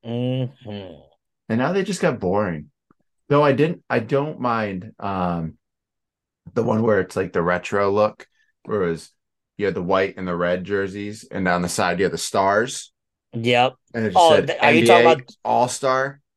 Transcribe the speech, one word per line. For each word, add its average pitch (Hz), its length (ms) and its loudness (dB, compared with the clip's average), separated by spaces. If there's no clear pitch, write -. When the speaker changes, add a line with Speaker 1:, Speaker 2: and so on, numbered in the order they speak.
Speaker 1:
Mm-hmm. 117 920 -6
Speaker 2:
And 113 100 0
now 143 140 -2
they 196 100 -2
just 190 180 -6
got 135 200 -2
boring. 92 500 -4
Though 147 140 4
I 143 100 4
didn't, 151 380 0
I 120 80 0
don't 143 400 -4
mind, 110 640 -4
um, 87 580 -4
the 117 100 -2
one 113 200 0
where 107 180 2
it's, - 160 -6
like, 95 160 -4
the 87 100 0
retro 90 480 0
look, 107 380 0
where 101 220 -4
it 85 60 -2
was, 80 200 -8
you 101 100 -2
had 92 80 0
the 92 80 -4
white 95 340 0
and 92 120 -8
the 87 80 -4
red 90 280 -2
jerseys, 101 600 -6
and 95 200 -6
down 87 180 2
the 87 60 -4
side 87 300 -2
you 98 60 2
had 87 80 0
the 85 60 -8
stars. 104 760 -2
Speaker 1:
Yep. 120 420 0
Speaker 2:
And 113 120 -4
it - 40 0
just 185 80 2
Speaker 1:
Oh, 165 160 8
Speaker 2:
said - 120 4
Speaker 1:
th-, 156 140 -4
are - 120 4
you - 140 4
talking - 200 8
Speaker 2:
N - 0 -
B - 40 8
A - 40 6
Speaker 1:
about 127 160 -6
Speaker 2:
All-Star. 131 760 0